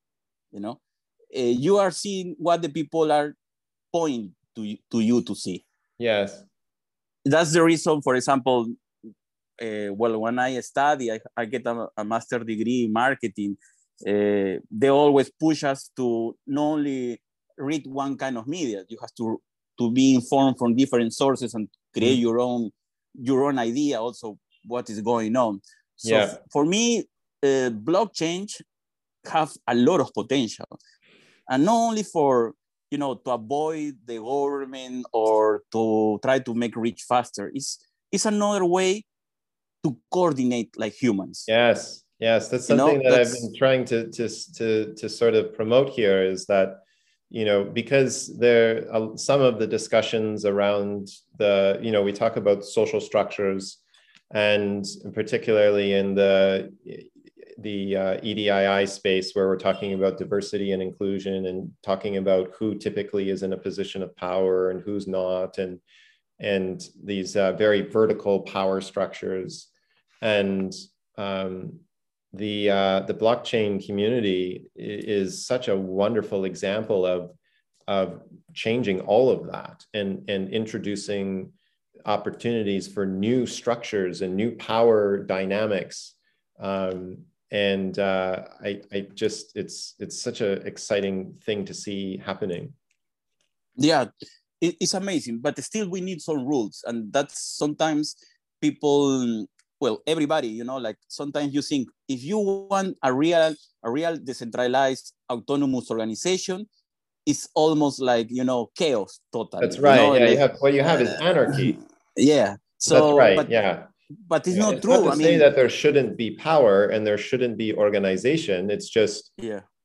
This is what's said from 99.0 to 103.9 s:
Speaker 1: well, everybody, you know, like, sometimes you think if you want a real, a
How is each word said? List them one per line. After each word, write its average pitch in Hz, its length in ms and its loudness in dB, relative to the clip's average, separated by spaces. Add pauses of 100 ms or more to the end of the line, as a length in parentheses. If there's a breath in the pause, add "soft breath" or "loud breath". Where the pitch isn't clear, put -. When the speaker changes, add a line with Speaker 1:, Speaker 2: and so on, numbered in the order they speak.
Speaker 1:
well, 113 260 -2
everybody, 151 400 0
you 113 160 -10
know, 131 140 -10
like, 113 180 -8 (140)
sometimes 143 440 -6
you 143 80 0
think 135 280 -4 (180)
if 127 160 -6
you 185 140 -4
want 196 640 -2
a 135 80 2
real, 160 420 2 (300)
a 117 80 -4